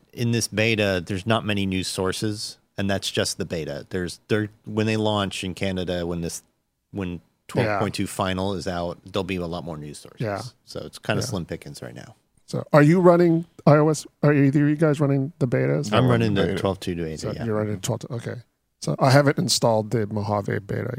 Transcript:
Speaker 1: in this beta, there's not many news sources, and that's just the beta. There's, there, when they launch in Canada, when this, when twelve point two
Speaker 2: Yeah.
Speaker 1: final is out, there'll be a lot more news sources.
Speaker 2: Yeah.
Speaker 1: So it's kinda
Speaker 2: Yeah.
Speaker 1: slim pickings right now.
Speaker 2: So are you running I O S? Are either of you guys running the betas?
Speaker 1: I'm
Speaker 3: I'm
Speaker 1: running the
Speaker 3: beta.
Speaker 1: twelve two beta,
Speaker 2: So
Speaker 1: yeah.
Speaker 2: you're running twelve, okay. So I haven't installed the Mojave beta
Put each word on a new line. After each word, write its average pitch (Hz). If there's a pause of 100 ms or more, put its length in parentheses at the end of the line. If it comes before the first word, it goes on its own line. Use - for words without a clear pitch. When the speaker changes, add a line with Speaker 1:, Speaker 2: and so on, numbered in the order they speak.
(120)
Speaker 1:
in 120
this 117
beta, 104
there's 95
not 110
many 101
news 95
sources, 104 (200)
and 98
that's 98
just -
the 95
beta. 76
There's, 90
there, 107 (160)
when 107
they 110
launch 104
in 92
Canada, 90
when 85
this, - (500)
when 90 (260)
twelve 104
point 101
two 98
Speaker 2:
Yeah. -
Speaker 1:
final 95
is 85
out, 87
there'll 98
be 95
a 87
lot 82
more 80
news 147
sources. -
Speaker 2:
Yeah. 104 (240)
Speaker 1:
So -
it's -
kinda 107
Speaker 2:
Yeah. -
Speaker 1:
slim 87
pickings -
right 60
now. - (320)
Speaker 2:
So -
are 151
you 165
running 170 (220)
I 147
O 151
S? - (160)
Are 147
either 139
of 147
you 151
guys 151
running 139
the 139
betas? 131
Speaker 1:
I'm 120
Speaker 3:
I'm 123
Speaker 1:
running 117
the 98
Speaker 3:
beta. 87
Speaker 1:
twelve 95
two 92
beta, 78
Speaker 2:
So 110
Speaker 1:
yeah. 117
Speaker 2:
you're 107
running 104
twelve, -
okay. 113 (440)
So 147
I 135
haven't 139
installed 110
the 110
Mojave 104
beta 107